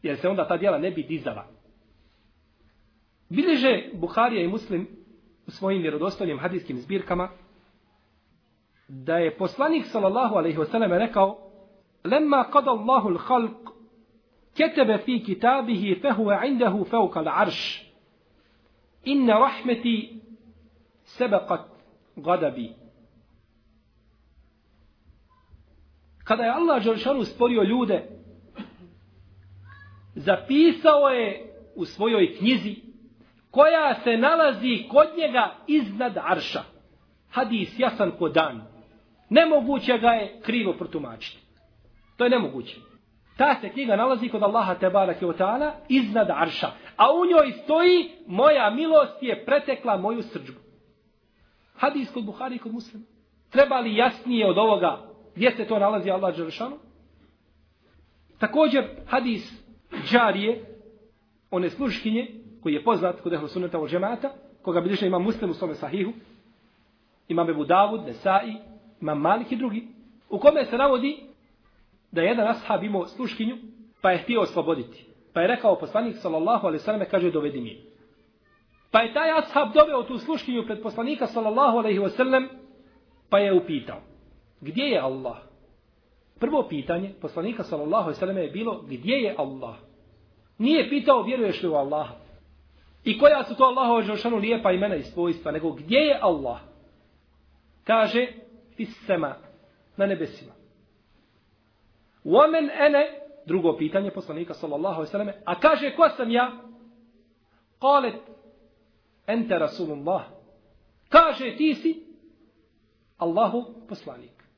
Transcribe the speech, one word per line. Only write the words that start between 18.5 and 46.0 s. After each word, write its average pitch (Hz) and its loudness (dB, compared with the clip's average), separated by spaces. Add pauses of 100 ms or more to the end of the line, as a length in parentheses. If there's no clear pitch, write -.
Inna 254 4
rahmati 240 0 (840)
sabaqat 202 -2 (520)
ghadabi.” 147 -2 (3500)
Kada 220 0
je 226 0
Allah 294 2
dželle 226 0
stvorio 240 2
ljude, 208 0 (2000)
zapisao 285 4
je 226 -2 (200)
u 175 -6
svojoj 208 2
knjizi 208 0 (720)
koja 302 6 (100)
se 233 2
nalazi 254 2
kod 302 6
njega 247 0 (120)
iznad 233 -2
arša. 156 -2 (680)
Hadis 226 -2
jasan 214 0
ko 165 0
dan. 143 0 (680)
Nemoguće 269 4
ga 226 4
je 220 0
krivo 220 -2
protumačiti. 143 -10 (760)
To 240 0
je 240 4
nemoguće. 139 -2 (600)
Ta 269 4
se 202 -10
knjiga 233 -2
nalazi 240 0
kod 214 -4
Allaha 202 2
tebarake 190 0
wa 165 -2
ta'ala 254 -2 (160)
iznad 220 2